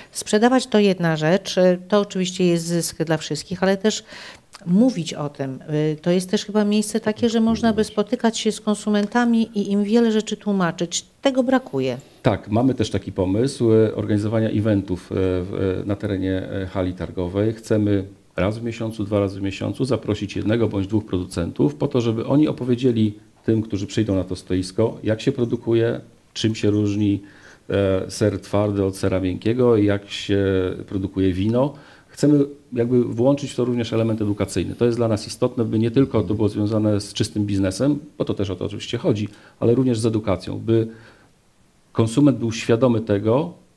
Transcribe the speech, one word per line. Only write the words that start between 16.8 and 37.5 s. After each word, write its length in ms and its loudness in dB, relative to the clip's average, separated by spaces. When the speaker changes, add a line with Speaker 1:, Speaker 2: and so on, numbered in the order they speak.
Speaker 2:
targowej. 580 -2
Chcemy 520 0
raz 220 0
w 40 -12
miesiącu, 420 -6
dwa 160 0
razy 200 -2
w 20 -10
miesiącu 420 -4
zaprosić 520 -2
jednego 320 0
bądź 180 -2
dwóch 200 -2
producentów 680 -2
po 140 -2
to, 120 0
żeby 260 -2
oni 220 4
opowiedzieli 640 0
tym, 180 2
którzy 240 -6
przyjdą 280 0
na 100 0
to 120 -8
stoisko, 680 -2
jak 180 0
się 120 0
produkuje, 680 0
czym 200 0
się 160 0
różni, 520 2
e, 400 0
ser 300 0
twardy 440 0
od 120 -2
sera 240 0
miękkiego, 560 2
jak 340 0
się 300 -2
produkuje 460 -2
wino. 420 0
Chcemy 360 4
jakby 320 2
włączyć 480 0
w 40 -18
to 80 0
również 280 -2
element 300 0
edukacyjny. 520 -2
To 100 0
jest 140 2
dla 100 0
nas 180 -2
istotne, 380 -2
by 140 0
nie 120 0
tylko 320 2
to 120 -2
było 140 2
związane 520 0
z 120 -10
czystym 340 -2
biznesem, 520 0